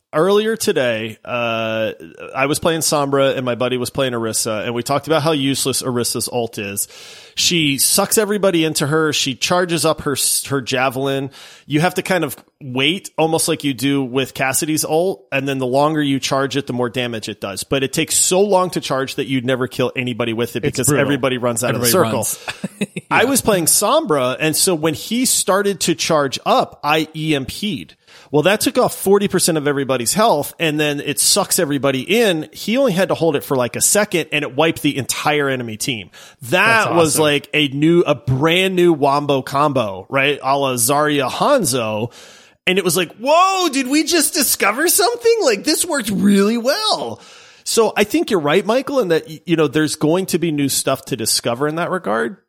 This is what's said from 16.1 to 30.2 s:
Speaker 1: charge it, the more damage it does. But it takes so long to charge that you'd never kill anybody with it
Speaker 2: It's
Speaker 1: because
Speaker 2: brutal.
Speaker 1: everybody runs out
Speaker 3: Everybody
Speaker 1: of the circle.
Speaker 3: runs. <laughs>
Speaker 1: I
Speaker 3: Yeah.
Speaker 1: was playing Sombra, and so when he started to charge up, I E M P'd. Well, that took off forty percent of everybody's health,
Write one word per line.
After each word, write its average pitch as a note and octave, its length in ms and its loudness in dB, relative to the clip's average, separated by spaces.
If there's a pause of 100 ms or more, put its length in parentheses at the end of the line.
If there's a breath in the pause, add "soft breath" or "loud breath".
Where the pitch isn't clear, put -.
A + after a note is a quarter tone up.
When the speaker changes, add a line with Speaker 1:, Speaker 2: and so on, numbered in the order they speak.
Speaker 1:
charge C3+ 380 -2
it, C#3 100 -4
the C3 60 -6
more B2 160 -2
damage A#2+ 400 -4
it G#2+ 140 -10
does. G2 220 -8
But C3+ 180 0
it C3+ 100 -2
takes - 240 -2
so - 240 2
long F#3 300 2
to E3+ 100 -4
charge C3+ 360 -4
that C3+ 100 -4
you'd B2+ 180 -2
never B2+ 240 0
kill B2 280 -2
anybody A#2+ 360 -2
with A#2 240 -2
it C#3+ 80 -4
Speaker 2:
It's C#3 120 -2
Speaker 1:
because B2+ 100 -2
Speaker 2:
brutal. C#3 160 2
Speaker 1:
everybody C3+ 340 0
runs A#2+ 260 -2
out B2+ 120 0
Speaker 3:
Everybody B2 140 0 (200)
Speaker 1:
of A2 60 -2
the A2 100 -2
circle. - 540 -10
Speaker 3:
runs. - 260 -8
<laughs> - 60 -20
Speaker 1:
I E3 140 4
Speaker 3:
Yeah. B3+ 40 2
Speaker 1:
was C4+ 140 0
playing F#3 240 2
Sombra, F#3 760 2
and D#3 160 0
so F#3+ 180 0
when D#3 200 0
he A#3+ 320 -2
started G3+ 540 0
to E3+ 140 0
charge D3 520 0
up, A3 360 0
I D3+ 320 -2
E D#3 200 -2
M C3+ 100 -2
P'd. D3 520 -8 (360 loud breath)
Well, D3 100 4
that F#3+ 200 4
took B3+ 160 0
off A3 180 2
forty G3+ 320 2
percent F3 300 2
of C#3+ 100 0
everybody's C3 460 -2
health, F#3 440 2